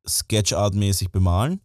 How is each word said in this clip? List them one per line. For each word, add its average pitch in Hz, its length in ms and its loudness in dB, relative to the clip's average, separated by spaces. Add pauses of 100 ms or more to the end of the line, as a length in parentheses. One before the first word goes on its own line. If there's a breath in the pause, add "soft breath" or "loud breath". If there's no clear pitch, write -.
Sketchart-mäßig 101 1040 0
bemalen. 98 540 0